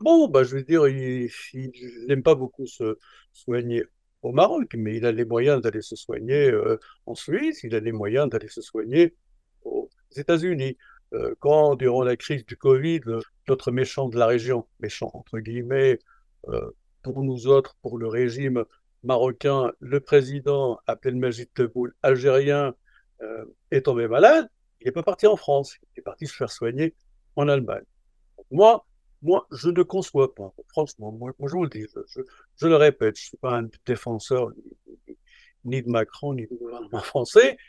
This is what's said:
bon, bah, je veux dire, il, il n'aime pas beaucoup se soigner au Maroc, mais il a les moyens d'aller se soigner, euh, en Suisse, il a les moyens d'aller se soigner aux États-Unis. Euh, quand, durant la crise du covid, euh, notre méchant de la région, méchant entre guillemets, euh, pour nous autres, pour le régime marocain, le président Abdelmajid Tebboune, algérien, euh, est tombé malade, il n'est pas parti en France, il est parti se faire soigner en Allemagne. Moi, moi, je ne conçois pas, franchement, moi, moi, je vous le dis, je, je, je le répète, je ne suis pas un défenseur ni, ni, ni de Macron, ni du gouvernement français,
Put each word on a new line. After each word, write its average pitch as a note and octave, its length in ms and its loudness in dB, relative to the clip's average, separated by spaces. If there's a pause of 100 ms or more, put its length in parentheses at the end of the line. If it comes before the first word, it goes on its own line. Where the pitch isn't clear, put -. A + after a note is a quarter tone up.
bon, D#4 260 8
bah, C#3 160 6
je B2+ 140 0
veux C3+ 80 -6
dire, D3+ 240 4
il, B2+ 420 -2 (220)
il B2 560 -14
n'aime C3+ 140 0
pas D#3 120 6
beaucoup C3 320 -6
se A2 300 -6 (380)
soigner A#2+ 500 -4 (380)
au A#2+ 100 -6
Maroc, G#3+ 420 2
mais A2 220 -6
il A2+ 80 -4
a A#2 80 2
les A#2 140 -2
moyens B2 340 0
d'aller A2+ 220 -4
se - 140 -14
soigner, B2+ 540 0
euh, A2 280 0 (260)
en A#2 100 -12
Suisse, C4+ 480 -4
il A2+ 120 -8
a A2 60 0
les A2 120 -6
moyens A2 380 -2
d'aller G#2+ 180 -6
se - 140 -16
soigner C3 520 0 (500)
aux A#2+ 260 -8 (260)
États-Unis. D#3 640 -2 (340)
Euh, A2+ 280 -4
quand, D3 340 4
durant B2+ 300 2
la B2 120 0
crise C#3 300 -8
du - 100 -14
covid, C3+ 520 2
euh, A2+ 120 -4 (280)
notre C3 240 -2
méchant B2+ 360 -4
de A2+ 80 -6
la A#2+ 100 6
région, A#2+ 420 0 (100)
méchant - 340 -8
entre - 280 -12
guillemets, B2 580 0 (480)
euh, A1 240 -6 (320)
pour C3+ 220 -6
nous B2+ 240 -4
autres, C#3 340 4
pour A#2 160 -10
le A2+ 80 -6
régime B2 580 -2 (380)
marocain, B2+ 800 0
le C#3 180 -4
président C#3 880 0
Abdelmajid B2 680 -4
Tebboune, B2 380 -2 (140)
algérien, C#3 720 2 (460)
euh, A2 220 -14 (280)
est C3+ 80 2
tombé A#2+ 260 0
malade, G#3+ 420 6 (320)
il - 40 -20
n'est B2+ 80 -4
pas E3+ 100 -6
parti G3+ 240 0
en G#3+ 80 6
France, C#3+ 480 -4
il - 160 -20
est - 40 -20
parti - 260 -12
se - 60 -16
faire A#2+ 180 -6
soigner C3 420 -4 (400)
en C#3+ 140 0
Allemagne. B2 340 -2 (720)
Moi, G#3 340 6 (360)
moi, E3 280 0
je C#3 180 -4
ne F3 140 2
conçois E3 500 0
pas, G2 220 -16 (140)
franchement, A2 420 -6
moi, A#2+ 300 -14
moi, C#3 80 -8
je D3 60 -8
vous F3+ 100 -2
le C#3 60 -6
dis, G#2+ 220 -12
je, - 140 -14
je, - 140 -16 (340)
je - 140 -4
le D#3+ 80 6
répète, C#3 400 4
je - 60 -16
ne - 80 -16
suis - 60 -20
pas B2 220 -4
un A2+ 100 -6 (160)
défenseur A#2 680 -4
ni, - 440 -20 (120)
ni, - 100 -20 (460)
ni B2 180 -6
de A#2 80 -8
Macron, A#2+ 440 -4
ni A2+ 120 -8
du B2 80 -14
gouvernement A#2 460 -12
français, G#3+ 560 -2 (120)